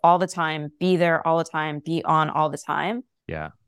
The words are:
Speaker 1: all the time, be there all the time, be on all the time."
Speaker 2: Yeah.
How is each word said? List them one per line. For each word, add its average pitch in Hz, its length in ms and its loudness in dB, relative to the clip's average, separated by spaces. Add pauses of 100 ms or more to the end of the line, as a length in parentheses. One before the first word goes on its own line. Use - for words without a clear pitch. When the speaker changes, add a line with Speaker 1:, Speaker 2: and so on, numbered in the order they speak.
Speaker 1:
all 170 140 6
the 180 100 0
time, 156 520 -4
be 180 180 4
there 165 280 2
all 165 120 2
the 165 80 0
time, 156 340 -6
be 165 240 -4
on 156 260 2
all 156 200 0
the 147 80 -8
time." 170 460 -4 (240)
Speaker 2:
Yeah. 78 240 -8 (160)